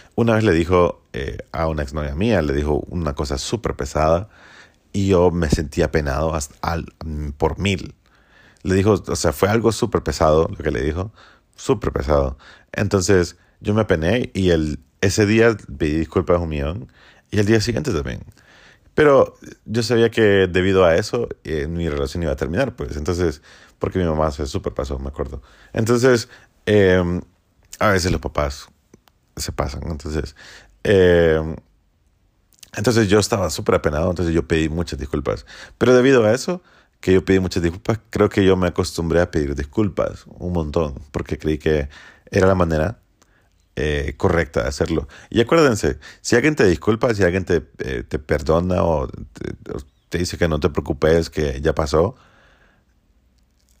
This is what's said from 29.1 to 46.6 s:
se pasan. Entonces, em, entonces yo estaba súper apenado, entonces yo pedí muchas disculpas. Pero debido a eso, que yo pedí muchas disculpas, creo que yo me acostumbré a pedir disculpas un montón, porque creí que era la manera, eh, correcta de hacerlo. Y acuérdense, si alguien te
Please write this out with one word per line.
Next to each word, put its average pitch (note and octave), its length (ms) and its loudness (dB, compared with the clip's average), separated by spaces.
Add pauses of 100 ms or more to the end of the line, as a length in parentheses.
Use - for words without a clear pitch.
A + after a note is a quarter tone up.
se - 160 -8
pasan. - 380 -6
Entonces, D2+ 460 -8 (480)
em, E2+ 720 4 (1200)
entonces A2 340 2
yo G#2 100 6
estaba G2 300 0
súper - 260 0
apenado, D#2+ 360 0
entonces E2+ 240 -2
yo D#2+ 120 0
pedí D#2+ 220 0
muchas E2 300 -6
disculpas. C#2+ 460 -6 (340)
Pero B2+ 160 6
debido B2+ 280 6
a G#2+ 100 4
eso, F3 280 -4 (380)
que F#2 140 2
yo F#2 120 4
pedí F#2+ 140 4
muchas F#2 240 -2
disculpas, E2+ 360 -4 (120)
creo G2+ 180 2
que G2+ 160 0
yo F#2+ 100 6
me F2+ 120 0
acostumbré E2+ 540 -2
a F2 100 -2
pedir C#2+ 240 -2
disculpas - 720 -4
un - 260 -8
montón, D2+ 420 -4 (160)
porque D2+ 280 -8
creí D#2 180 -2
que D2+ 320 -2 (400)
era F#2+ 180 2
la F#2+ 80 4
manera, E2 440 0 (760)
eh, C#2+ 420 -4
correcta E2 440 0
de A#1 80 -4
hacerlo. D#2 380 -2 (240)
Y A2 100 2
acuérdense, A#2+ 560 2 (240)
si - 140 0
alguien C#3+ 200 2
te C#3 100 4